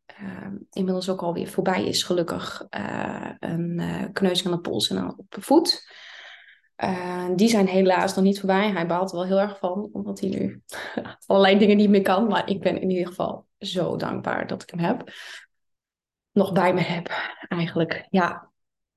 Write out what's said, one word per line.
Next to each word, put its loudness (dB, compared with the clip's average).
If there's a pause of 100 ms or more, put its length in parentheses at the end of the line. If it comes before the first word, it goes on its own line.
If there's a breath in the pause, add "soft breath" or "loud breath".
ehm, -14 (160)
inmiddels -2
ook -2
alweer -4
voorbij 0
is, 0
gelukkig. -4
Eh, -6 (100)
een, -4
eh, -4
kneuzing 0
aan -2
de -6
pols -2
en -2
aan, -6
op -20
de -14
voet. 4 (880 loud breath)
Eh, -4
die 4
zijn 4
helaas 4
nog 2
niet 4
voorbij. 2
Hij -2
baalt 0
er -6
wel -2
heel 2
erg -2
van, -4
omdat -8
hij -2
nu -6 (320 loud breath)
<laughs> -10
allerlei 6
dingen 8
niet 6
meer 8
kan. 2
Maar 0
ik -2
ben 0
in 0
ieder 0
geval -6 (120)
zo -2
dankbaar -4
dat -8
ik -20
hem -10
heb. -2 (1160 loud breath)
Nog 2
bij 2
me 2
heb, -4 (380 loud breath)
eigenlijk. -2
Ja. 0 (460)